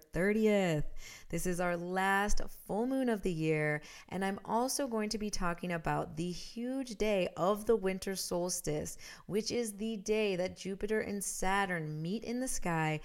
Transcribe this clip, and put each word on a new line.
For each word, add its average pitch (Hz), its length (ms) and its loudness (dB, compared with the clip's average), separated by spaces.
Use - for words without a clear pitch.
thirtieth. 196 720 4
This 170 160 -2
is 180 140 0
our 175 180 2
last 190 640 4
full 214 180 0
moon 262 220 2
of 214 120 2
the 190 120 0
year, 151 500 2
and 190 140 -2
I'm 196 200 -2
also 247 420 0
going 220 220 -2
to 220 100 -2
be 208 120 -4
talking 175 420 -2
about 160 440 -2
the 175 140 -2
huge 247 680 -6
day 202 280 2
of 202 300 2
the 233 80 6
winter 190 400 0
solstice, 175 800 -2
which 214 240 -2
is 233 220 0
the 220 240 -4
day 208 400 2
that 180 200 -2
Jupiter 208 440 -2
and 202 220 -2
Saturn 180 800 0
meet 185 220 -2
in 240 160 -4
the 254 80 -2
sky 160 580 0